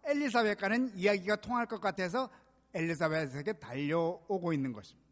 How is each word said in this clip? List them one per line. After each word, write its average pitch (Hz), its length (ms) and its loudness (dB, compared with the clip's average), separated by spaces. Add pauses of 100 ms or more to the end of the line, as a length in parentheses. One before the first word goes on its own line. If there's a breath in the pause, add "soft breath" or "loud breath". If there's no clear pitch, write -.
엘리사벳과는 233 920 0
이야기가 202 400 4
통할 233 300 -2
것 226 140 -6
같아서 196 480 0 (460 loud breath)
엘리사벳에게 160 800 0
달려오고 165 960 -2
있는 135 200 -2
것입니다. - 400 -16